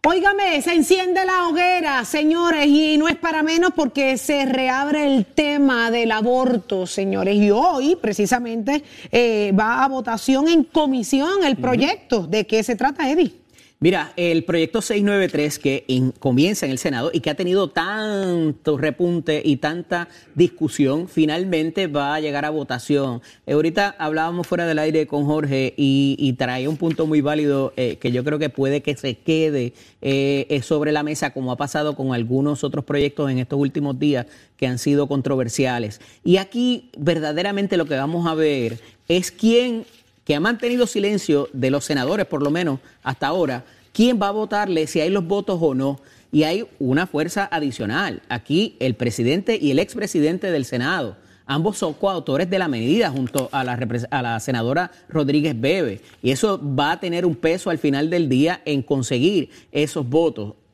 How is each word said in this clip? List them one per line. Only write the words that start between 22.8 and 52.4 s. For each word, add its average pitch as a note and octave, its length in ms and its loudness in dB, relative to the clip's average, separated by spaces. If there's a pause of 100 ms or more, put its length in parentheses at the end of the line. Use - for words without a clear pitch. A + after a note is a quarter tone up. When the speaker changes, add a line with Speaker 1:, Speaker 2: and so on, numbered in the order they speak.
Speaker 2:
Eh, C3 80 -4
ahorita E3 460 0
hablábamos D#3+ 480 -4
fuera E3+ 200 -2
del D#3+ 120 0
aire D#3 280 0
con D3 200 -2
Jorge C#3 500 0
y, C#3 420 2
y C3+ 140 0
traía B2+ 380 -4
un D3+ 80 -8
punto D#3+ 280 -2
muy D#3 140 2
válido, C#3+ 560 0
eh, B2+ 200 -2
que C3 160 -4
yo B2 120 -2
creo D3+ 140 -2
que D3 100 -2
puede C3+ 320 -2
que C#3+ 160 -4
se B2+ 220 -6
quede, D#3 560 0 (260)
eh, C#3 480 0
eh, C#3+ 140 0
sobre D3+ 280 0
la D3+ 120 0
mesa, D3+ 320 -4
como B2+ 180 -4
ha B2 60 -6
pasado D3+ 380 -4
con C3 180 -2
algunos C3 500 -2
otros C#3+ 180 -4
proyectos C#3+ 480 -2
en B2+ 100 0
estos C3+ 180 -4
últimos C#3 400 -2
días C#3 260 0 (320)
que C3+ 100 -2
han B2 120 -4
sido C#3+ 280 2
controversiales. B2+ 920 -2 (240)
Y F3+ 140 6
aquí A#3+ 580 -2
verdaderamente F3 800 -2
lo E3+ 80 2
que D3 120 -2
vamos E3 300 -2
a E3 80 -2
ver C3+ 440 0 (280)
es F3 240 0
quién, A#3 540 2 (400)
que D3+ 100 0
ha D3 60 0
mantenido A#3+ 480 0
silencio G3 640 0
de C3 180 0
los C#3 140 0
senadores, D#3 420 -2
por C#3 160 -4
lo C#3+ 80 0
menos D#3 300 -2 (240)
hasta C3+ 240 -4
ahora, D3 360 -2 (280)
quién A#3 280 4
va G3+ 60 0
a G3+ 60 -2
votarle, G#3 560 -2
si E3 120 0
hay D#3 80 0
los G3 160 0
votos G3 380 -2
o D3+ 100 2
no. C3+ 280 -2 (320)
Y D3 100 6
hay F3 240 0 (140)
una C#3+ 260 2
fuerza F3 420 -4
adicional. C#3+ 800 -4
Aquí D3 520 -2
el B2+ 160 0
presidente C3 600 0
y C#3+ 120 2
el C3+ 80 2
expresidente F#3 720 -2
del D3 140 -2
Senado, B2+ 520 -4 (300)
ambos D#3+ 320 -2
son D#3+ 160 -4
coautores F3 560 -2